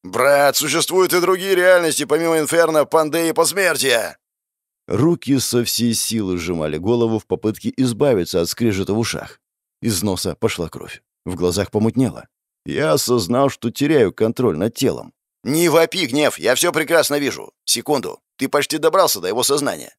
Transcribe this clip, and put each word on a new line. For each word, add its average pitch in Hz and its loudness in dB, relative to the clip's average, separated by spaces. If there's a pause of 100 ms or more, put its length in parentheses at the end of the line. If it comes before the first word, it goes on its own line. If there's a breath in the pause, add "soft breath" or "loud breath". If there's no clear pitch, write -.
«Брат, 139 2
существуют 160 0
и 180 2
другие 185 0
реальности, 175 4
помимо 160 0
Инферно, 160 2
Пандеи 160 0
и - -2
Посмертия!» 147 0 (680)
Руки 139 0
со 120 0
всей 117 -2
силы 101 -4
сжимали 80 -4
голову 113 0
в - -8
попытке 104 -4
избавиться 117 0
от 85 -2
скрежета 98 -2
в 107 0
ушах. - -6 (400)
Из 98 -2
носа 92 -2
пошла 87 -4
кровь. - -16 (220)
В 90 -8
глазах 90 0
помутнело. 110 -2 (380)
Я 117 -2
осознал, 123 0
что 120 -4
теряю 135 2
контроль 110 0
над 107 -2
телом. 85 -4 (280)
«Не 160 0
вопи, 165 2
Гнев, 139 0
я 117 2
всё 170 0
прекрасно 147 0
вижу. 110 -6 (120)
Секунду, 113 -4 (160)
ты 135 -4
почти 147 0
добрался 156 2
до 90 -4
его 113 -2
сознания. 127 -4